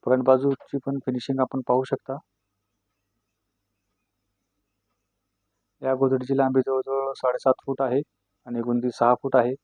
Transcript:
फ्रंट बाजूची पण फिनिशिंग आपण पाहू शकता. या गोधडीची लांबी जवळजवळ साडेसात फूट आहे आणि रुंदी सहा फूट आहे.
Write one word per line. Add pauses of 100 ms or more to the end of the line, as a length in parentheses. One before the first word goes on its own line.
फ्रंट
बाजूची
पण
फिनिशिंग
आपण
पाहू
शकता. (3750)
या
गोधडीची
लांबी
जवळजवळ
साडेसात
फूट
आहे (460)
आणि
रुंदी (100)
सहा
फूट
आहे. (100)